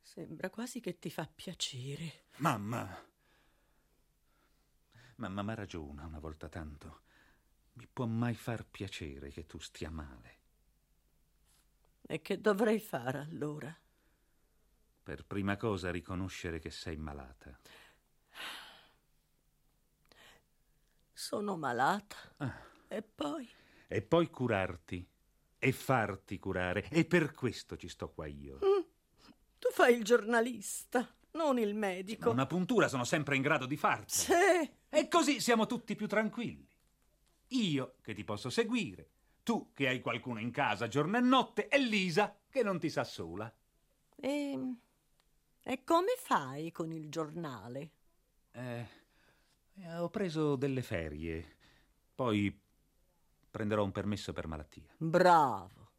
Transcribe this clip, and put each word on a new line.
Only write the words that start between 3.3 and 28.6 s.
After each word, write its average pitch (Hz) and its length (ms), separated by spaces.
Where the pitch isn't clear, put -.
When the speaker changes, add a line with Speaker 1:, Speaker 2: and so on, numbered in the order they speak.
Speaker 2:
Mamma, 101 260
ma 107 100
ragiona 80 540
una 78 120
volta 76 300
tanto. 78 520
Mi 117 140
può - 180
mai 117 280
far 113 320
piacere 71 640
che 78 160
tu - 140
stia - 320
male? 71 480
Speaker 1:
E - 220
che 190 180
dovrei 214 380
fare 135 400
allora? 151 540
Speaker 2:
Per - 220
prima 98 320
cosa 92 340
riconoscere 90 680
che 78 140
sei 82 260
malata. 69 600
Speaker 1:
Sono 208 420
malata. 147 640
Speaker 2:
Ah. 127 240
Speaker 1:
E 208 160
poi? 294 440
Speaker 2:
E 104 140
poi 165 280
curarti. 92 800
E 131 120
farti 104 680
curare. 90 500
E 160 160
per 165 260
questo - 460
ci - 100
sto 85 220
qua 80 160
io. 69 300
Speaker 1:
Mm. 392 320